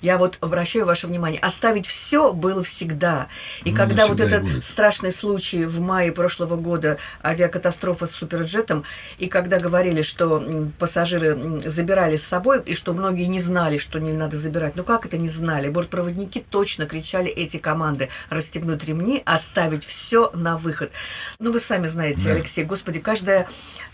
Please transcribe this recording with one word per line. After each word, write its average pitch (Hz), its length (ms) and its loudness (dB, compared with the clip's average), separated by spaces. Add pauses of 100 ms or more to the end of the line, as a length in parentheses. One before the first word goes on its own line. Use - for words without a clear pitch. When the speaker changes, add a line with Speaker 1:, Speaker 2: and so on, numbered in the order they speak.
Speaker 1:
Я 185 160 4
вот 180 220 4
обращаю 175 440 0
ваше 170 220 2
внимание, 170 340 -2
оставить 208 460 2
все - 460 4
было 185 300 0
всегда. 165 680 -2 (360)
И 170 60 0
Speaker 2:
Ну, - 0 -
не 104 60 2
Speaker 1:
когда 196 300 6
вот 208 120 4
Speaker 2:
всегда 220 60 6
и - 40 4
Speaker 1:
этот 101 140 4
Speaker 2:
будет. 92 220 -2
Speaker 1:
страшный 202 480 2
случай 190 520 0
в 165 160 -2
мае 180 320 2
прошлого 170 440 0
года, 165 420 0 (260)
авиакатастрофа 175 840 0
с 165 40 -4
суперджетом, 170 720 -2 (360)
и 185 100 -4
когда 180 320 2
говорили, 175 420 4
что, 160 400 2
м, 156 360 -4
пассажиры, 170 500 0
м, 151 340 -2
забирали 165 540 2
с 151 100 -2
собой, 233 400 2
и - 80 -2
что 170 200 -4
многие 185 320 0
не 185 140 0
знали, 175 380 2
что 156 220 -6
не 156 120 -2
надо 156 260 -2
забирать. 156 380 -2
Ну 180 80 -6
как 170 220 0
это 160 120 -4
не 165 100 0
знали? 160 400 -2
Бортпроводники 175 840 -4
точно 202 360 -2
кричали 160 440 -4
эти 165 280 -6
команды: 151 500 -2 (200)
расстегнуть 160 560 -4
ремни, 175 400 -2
оставить 160 600 0
все - 500 2
на 170 220 -2
выход. 160 340 -4 (480)
Ну 226 140 -2
вы 233 80 2
сами 185 260 0
знаете, 156 380 0
Speaker 2:
Да. 160 80 2
Speaker 1:
Алексей, 156 320 -2
господи, 165 340 -4
каждая 196 480 2 (480)